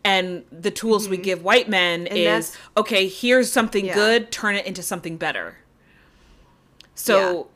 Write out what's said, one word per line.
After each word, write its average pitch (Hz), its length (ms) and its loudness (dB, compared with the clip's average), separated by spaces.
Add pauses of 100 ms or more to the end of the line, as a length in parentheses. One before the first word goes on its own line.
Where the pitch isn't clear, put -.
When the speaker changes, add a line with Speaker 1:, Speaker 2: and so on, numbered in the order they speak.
Speaker 1:
And 185 480 0
the 170 180 -4
tools 214 380 0
we 185 80 -2
Speaker 2:
Mm-hmm. 180 80 -8
Speaker 1:
give 180 200 -2
white 233 240 4
men 175 380 0
Speaker 2:
And 196 120 -4
Speaker 1:
is, 175 60 2 (280)
Speaker 2:
that's - 40 -18 (200)
Speaker 1:
"Okay, 208 320 2
here's 240 440 2
something 220 340 0
Speaker 2:
Yeah. 180 80 -4
Speaker 1:
good, 220 360 2
turn 208 240 -2
it 202 100 -2
into 185 180 -10
something 165 340 -8
better." 135 420 -6 (1400)
So 208 240 2
Speaker 2:
Yeah. 180 240 0 (140)